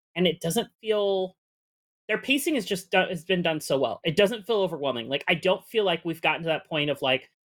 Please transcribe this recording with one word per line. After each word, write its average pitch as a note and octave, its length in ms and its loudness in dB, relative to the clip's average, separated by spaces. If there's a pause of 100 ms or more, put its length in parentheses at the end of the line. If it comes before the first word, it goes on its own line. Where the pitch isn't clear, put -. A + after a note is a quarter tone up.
(160)
And F3+ 120 2
it E3 140 -2
doesn't E3+ 260 -2 (140)
feel, G3+ 540 0 (720)
their G#3+ 100 0
pacing C#4+ 380 0
is G#3+ 100 -2
just F#3 260 -6
do-, F#3 180 4
has E3+ 140 -6
been F#3 180 0
done D#3+ 200 0
so C#3 180 0
well. A#2 240 -2
It D#3+ 120 -2
doesn't G3+ 300 4
feel A#3 120 0
overwhelming. C#3 520 -2
Like, C#3 180 -2
I F3+ 80 4
don't F#3 300 0
feel A3 200 -2
like E3+ 200 0
we've E3 160 -6
gotten D#3 220 0
to E3 60 -4
that D#3 180 -2
point D3 220 -2
of, C#3 120 -2
like, C3 280 0 (140)